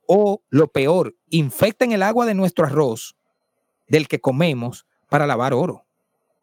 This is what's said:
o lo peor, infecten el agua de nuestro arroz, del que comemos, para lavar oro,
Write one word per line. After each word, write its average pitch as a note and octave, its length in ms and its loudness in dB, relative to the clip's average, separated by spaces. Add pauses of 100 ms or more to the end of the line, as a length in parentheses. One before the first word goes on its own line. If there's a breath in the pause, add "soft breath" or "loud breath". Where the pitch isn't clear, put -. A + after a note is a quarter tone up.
o G3+ 420 2
lo D3 180 4
peor, C#3+ 480 -2 (140)
infecten E3 640 -2
el G3 120 0
agua A#3 220 0
de G#3+ 100 -2
nuestro F3+ 300 0
arroz, C3+ 500 -2 (720)
del D3+ 200 2
que D3 120 -4
comemos, C3 680 -2 (240)
para D3 180 2
lavar B2+ 260 -2
oro, - 320 -4 (580)